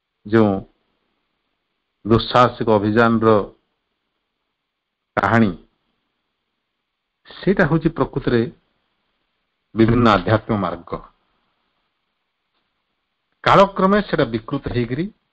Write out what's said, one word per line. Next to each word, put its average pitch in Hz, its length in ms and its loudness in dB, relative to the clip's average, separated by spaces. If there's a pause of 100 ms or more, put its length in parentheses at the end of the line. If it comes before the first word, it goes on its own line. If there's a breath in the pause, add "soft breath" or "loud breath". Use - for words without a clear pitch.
(260)
ଯେଉଁ 107 280 2 (1500)
ଦୁଃସାହସିକ 113 640 0
ଅଭିଯାନର 110 580 2 (1900)
କାହାଣୀ, 104 360 0 (1800)
ସେଇଟା 196 360 -2
ହେଉଛି 160 220 0
ପ୍ରକୃତରେ 127 520 -4 (1300)
ବିଭିନ୍ନ 117 340 2
ଆଧ୍ୟାତ୍ମିକ 104 500 0
ମାର୍ଗ। 85 320 -8 (2500)
କାଳକ୍ରମେ 190 560 2
ସେଇଟା 156 240 -2
ବିକୃତ 117 440 -8
ହେଇକରି 123 360 -4 (280)